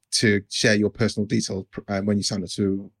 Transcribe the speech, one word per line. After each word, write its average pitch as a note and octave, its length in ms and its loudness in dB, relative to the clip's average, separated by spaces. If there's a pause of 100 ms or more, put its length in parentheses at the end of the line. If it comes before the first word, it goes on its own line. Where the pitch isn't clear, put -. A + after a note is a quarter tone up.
(120)
to G#2 360 2
share - 260 2
your G#2 160 2
personal G#2+ 360 -2
details, G#2+ 400 -4 (220)
uh, G2 120 -2
when G#2 160 0
you G2 60 0
sign G2+ 200 -4
up - 80 -8
to G2 400 -2 (100)